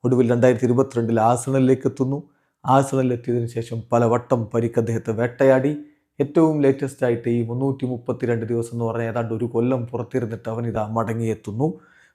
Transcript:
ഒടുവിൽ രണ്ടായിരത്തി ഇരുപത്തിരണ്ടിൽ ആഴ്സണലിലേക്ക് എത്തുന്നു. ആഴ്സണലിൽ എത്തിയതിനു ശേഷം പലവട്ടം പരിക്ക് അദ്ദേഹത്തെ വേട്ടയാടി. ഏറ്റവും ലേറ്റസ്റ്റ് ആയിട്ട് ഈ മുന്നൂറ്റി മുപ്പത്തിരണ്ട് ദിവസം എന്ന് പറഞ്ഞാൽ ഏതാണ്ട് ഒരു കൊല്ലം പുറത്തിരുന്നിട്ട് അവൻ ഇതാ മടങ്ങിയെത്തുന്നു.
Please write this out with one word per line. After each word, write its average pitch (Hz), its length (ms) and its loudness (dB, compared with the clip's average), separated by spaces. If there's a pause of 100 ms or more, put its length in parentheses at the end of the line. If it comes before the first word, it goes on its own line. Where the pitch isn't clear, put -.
ഒടുവിൽ 123 260 2
രണ്ടായിരത്തി 120 340 4
ഇരുപത്തിരണ്ടിൽ 117 560 2
ആഴ്സണലിലേക്ക് 127 680 2
എത്തുന്നു. 135 320 -2 (480)
ആഴ്സണലിൽ 135 460 2
എത്തിയതിനു 120 340 -2
ശേഷം 113 360 -8 (100)
പലവട്ടം 117 600 2
പരിക്ക് 117 240 0
അദ്ദേഹത്തെ 113 340 -2
വേട്ടയാടി. 131 600 2 (480)
ഏറ്റവും 156 400 2
ലേറ്റസ്റ്റ് 135 460 0
ആയിട്ട് 120 220 -2
ഈ 117 180 0
മുന്നൂറ്റി 131 400 -4
മുപ്പത്തിരണ്ട് 117 600 -4
ദിവസം 117 260 -4
എന്ന് 117 120 -4
പറഞ്ഞാൽ 113 240 -4
ഏതാണ്ട് 113 260 -4
ഒരു 110 100 -4
കൊല്ലം 120 420 0
പുറത്തിരുന്നിട്ട് 117 600 -6
അവൻ 117 180 -6
ഇതാ 110 200 -4
മടങ്ങിയെത്തുന്നു. 113 920 -4 (340)